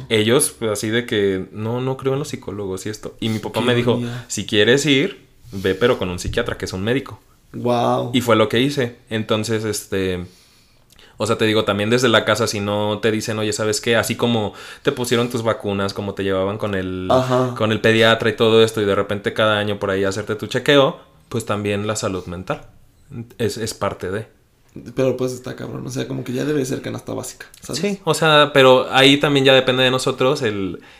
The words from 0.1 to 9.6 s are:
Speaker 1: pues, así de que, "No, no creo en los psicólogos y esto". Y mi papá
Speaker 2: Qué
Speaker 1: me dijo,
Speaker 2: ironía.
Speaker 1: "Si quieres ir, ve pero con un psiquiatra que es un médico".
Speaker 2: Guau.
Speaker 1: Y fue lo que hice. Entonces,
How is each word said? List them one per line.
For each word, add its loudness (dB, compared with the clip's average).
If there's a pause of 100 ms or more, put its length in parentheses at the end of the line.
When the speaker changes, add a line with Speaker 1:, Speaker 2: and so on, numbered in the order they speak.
Speaker 1:
pues, -4
así -4
de -2
que, 0
"No, -6
no -4
creo -2
en -2
los -6
psicólogos -8
y -4
esto". -10
Y -2
mi -2
papá -4
Speaker 2:
Qué -2
Speaker 1:
me 2
dijo, 2
Speaker 2:
ironía. -4
Speaker 1:
"Si -6
quieres 4
ir, 0 (320)
ve -2
pero 2
con -2
un -6
psiquiatra -4
que -8
es -8
un -6
médico". -4 (320)
Speaker 2:
Guau. -2
Speaker 1:
Y 0
fue 2
lo 4
que 0
hice. -2 (140)
Entonces, -2